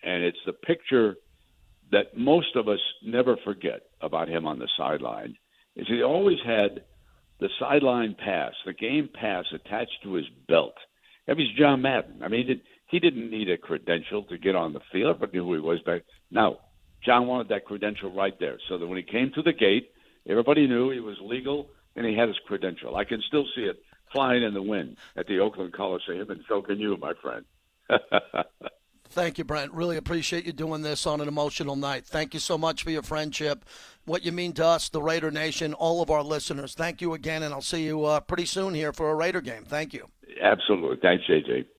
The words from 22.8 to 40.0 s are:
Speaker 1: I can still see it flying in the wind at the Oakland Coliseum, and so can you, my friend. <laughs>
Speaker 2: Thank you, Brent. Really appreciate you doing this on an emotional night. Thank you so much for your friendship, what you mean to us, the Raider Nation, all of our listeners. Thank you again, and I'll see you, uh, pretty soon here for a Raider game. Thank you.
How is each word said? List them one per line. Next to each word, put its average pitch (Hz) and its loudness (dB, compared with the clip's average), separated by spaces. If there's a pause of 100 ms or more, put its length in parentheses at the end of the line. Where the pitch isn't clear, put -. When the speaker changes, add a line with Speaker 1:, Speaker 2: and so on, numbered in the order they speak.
Speaker 1:
I 101 0
can 110 -4
still 143 2
see 127 -6
it 95 -4 (320)
flying 127 2
in 104 -2
the 98 -4
wind 98 -4 (200)
at 90 -4
the 95 0
Oakland 95 0
Coliseum, 92 -6
and 90 -10
so 101 0
can 101 -4
you, 104 0
my 78 -6
friend. 58 -10 (460)
<laughs> 117 4 (1080)
Speaker 2:
Thank 170 -4
you, 160 -6
Brent. 143 -6
Really 165 -4
appreciate 170 -4
you 170 -6
doing 156 -6
this 151 -4
on 151 0
an 147 -4
emotional 147 -2
night. 139 -4
Thank 160 -4
you 151 -6
so 170 0
much 160 0
for 165 -4
your 156 -2
friendship, 151 -4 (400)
what 170 -2
you 175 -2
mean 175 -4
to 160 2
us, 165 4
the 156 -2
Raider 160 0
Nation, 156 -2
all 170 2
of 160 0
our 151 4
listeners. 143 -4
Thank 165 -4
you 170 -2
again, 156 -4
and 151 -4
I'll 135 -6
see 160 -2
you, 156 0
uh, 151 4
pretty 175 -2
soon 190 -2
here 151 -2
for 156 -2
a 156 2
Raider 175 0
game. 117 -10
Thank 151 -6
you. 113 -14 (320)